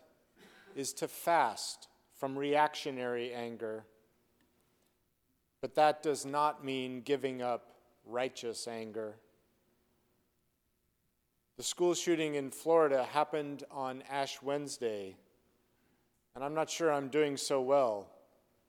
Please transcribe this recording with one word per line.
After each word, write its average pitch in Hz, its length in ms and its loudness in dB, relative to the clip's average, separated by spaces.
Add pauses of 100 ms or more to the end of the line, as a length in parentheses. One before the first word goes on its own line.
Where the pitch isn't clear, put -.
(760)
is 139 200 -4
to 160 120 -4
fast - 800 2 (260)
from 135 240 -4
reactionary 135 960 0
anger, 113 520 -6 (1800)
but 127 140 -8
that 151 280 4
does 135 220 0
not 147 400 0
mean 127 360 -4
giving 135 400 -2
up 120 340 -4 (340)
righteous 120 600 -4
anger. 110 460 -8 (2500)
The 123 60 -10
school 175 300 2
shooting 156 420 0
in 135 160 -4
Florida 151 520 4
happened 143 680 -2
on 131 400 -8
Ash 139 320 -4
Wednesday, 123 760 -4 (1160)
and 123 80 -12
I'm 143 120 -4
not 156 160 0
sure 160 240 2
I'm 139 160 0
doing 143 260 2
so 135 240 0
well 123 480 4 (600)